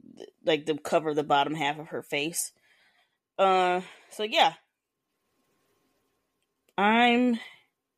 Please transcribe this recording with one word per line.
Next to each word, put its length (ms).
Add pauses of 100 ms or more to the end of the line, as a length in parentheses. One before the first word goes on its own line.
(420)
like, 220
the 140
cover 320
of 60
the 60
bottom 320
half 240
of 100
her 140
face. 500 (840)
Uh, 440 (260)
so 140
yeah. 320 (2250)
I'm 600 (600)